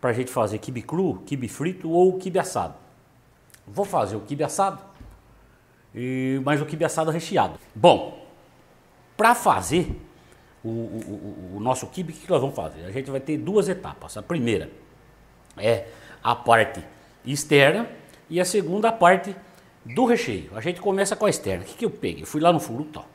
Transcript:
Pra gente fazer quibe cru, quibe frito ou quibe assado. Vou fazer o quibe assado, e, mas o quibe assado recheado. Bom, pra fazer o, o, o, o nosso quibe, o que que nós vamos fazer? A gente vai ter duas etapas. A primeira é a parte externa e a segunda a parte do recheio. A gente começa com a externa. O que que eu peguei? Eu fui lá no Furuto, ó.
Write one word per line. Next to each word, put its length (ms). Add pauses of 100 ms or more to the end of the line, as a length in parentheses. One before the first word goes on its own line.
Pra 100
gente 200
fazer 260
quibe 240
cru, 420
quibe 240
frito 400
ou 300
quibe 220
assado. 340 (920)
Vou 180
fazer 300
o 60
quibe 220
assado, 380 (1120)
e, 500
mas 200
o 20
quibe 180
assado 280
recheado. 480 (160)
Bom, 520 (880)
pra 200
fazer 680 (640)
o, 60
o, 840
o, 40
o 20
nosso 260
quibe, 260
o 40
que 100
que 60
nós 100
vamos 140
fazer? 300
A 60
gente 200
vai 80
ter 180
duas 320
etapas. 480
A 60
primeira 480 (880)
é 280 (360)
a 120
parte 500 (400)
externa 640 (400)
e 100
a 60
segunda 440
a 20
parte 440 (480)
do 220
recheio. 500
A 60
gente 180
começa 360
com 100
a 60
externa. 320
O 40
que 60
que 100
eu 60
peguei? 320
Eu 60
fui 120
lá 140
no 60
Furuto, 400
ó. 160